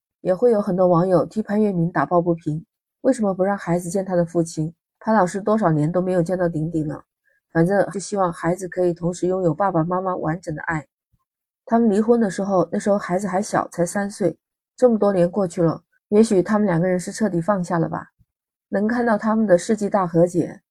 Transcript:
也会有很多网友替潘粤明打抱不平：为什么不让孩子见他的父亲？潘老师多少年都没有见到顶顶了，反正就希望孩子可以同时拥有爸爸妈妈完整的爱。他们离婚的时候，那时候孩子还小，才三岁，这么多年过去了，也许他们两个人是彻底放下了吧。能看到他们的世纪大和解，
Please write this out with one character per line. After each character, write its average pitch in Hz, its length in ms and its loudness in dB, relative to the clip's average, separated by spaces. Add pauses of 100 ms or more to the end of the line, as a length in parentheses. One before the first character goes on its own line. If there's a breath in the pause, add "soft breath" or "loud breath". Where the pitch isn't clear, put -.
(220)
也 180 120 0
会 247 180 2
有 214 100 2
很 190 140 -2
多 185 120 4
网 180 200 4
友 170 160 4
替 214 200 -6
潘 208 180 -2
粤 208 100 2
明 170 200 0
打 147 140 0
抱 175 140 2
不 175 140 0
平： 160 320 -6 (360)
为 262 120 2
什 226 80 -4
么 202 120 0
不 185 100 -2
让 202 140 0
孩 175 200 -2
子 180 120 -6
见 190 140 -2
他 190 120 -4
的 175 100 2
父 170 160 -2
亲？ 160 320 -4 (260)
潘 220 140 -2
老 185 120 4
师 185 160 -4
多 214 140 0
少 202 160 2
年 151 200 0
都 180 100 0
没 185 100 -2
有 180 100 2
见 180 160 -2
到 180 100 0
顶 160 240 -4
顶 156 160 -2
了， - 160 -10 (480)
反 165 140 2
正 196 240 2
就 196 100 -8
希 - 160 -8
望 185 160 0
孩 170 220 -4
子 185 140 -8
可 180 180 -2
以 175 80 2
同 170 180 -4
时 175 160 -4
拥 185 140 -2
有 170 120 2
爸 196 180 0
爸 165 120 0
妈 180 160 -2
妈 185 160 -4
完 160 240 -4
整 170 140 -10
的 151 80 -10
爱。 160 240 -6 (800)
他 233 140 2
们 233 100 4
离 196 100 2
婚 233 200 4
的 220 100 2
时 196 140 -4
候， 185 280 0
那 208 60 -2
时 202 140 0
候 202 60 2
孩 180 200 -2
子 202 100 -4
还 185 140 -2
小， - 280 -2
才 - 140 -2
三 202 260 -4
岁， 202 280 -4 (380)
这 254 120 4
么 226 120 4
多 202 120 4
年 175 180 4
过 190 180 -2
去 175 160 -2
了， 160 180 0 (280)
也 208 120 6
许 208 220 4
他 208 160 0
们 214 80 2
两 165 120 2
个 180 80 0
人 180 120 0
是 190 120 -10
彻 214 160 -2
底 180 140 -2
放 185 220 0
下 175 160 -2
了 160 100 0
吧。 - 220 -10 (580)
能 196 160 0
看 240 200 0
到 220 120 2
他 214 160 0
们 220 140 0
的 262 100 6
世 226 200 -2
纪 202 120 -4
大 190 160 0
和 170 220 2
解， 165 440 -4